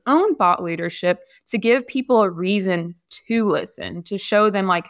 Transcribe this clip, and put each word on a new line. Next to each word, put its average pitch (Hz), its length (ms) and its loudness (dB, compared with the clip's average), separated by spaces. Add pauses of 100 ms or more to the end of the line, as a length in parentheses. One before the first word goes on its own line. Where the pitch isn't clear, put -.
own 330 300 2
thought 175 260 2
leadership, 170 580 -2 (260)
to - 100 -4
give 233 300 2
people 254 340 2
a 202 80 4
reason 180 640 -2 (140)
to 226 400 -2
listen, 151 540 -4
to 196 160 -8
show 214 320 2
them, 190 160 0
like, 175 240 0